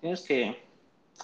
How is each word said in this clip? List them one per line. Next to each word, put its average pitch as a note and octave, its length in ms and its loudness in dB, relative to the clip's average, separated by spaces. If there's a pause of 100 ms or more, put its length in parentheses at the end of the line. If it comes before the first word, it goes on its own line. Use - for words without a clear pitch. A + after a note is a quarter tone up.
tienes F3 220 -4
que A#2+ 400 0 (600)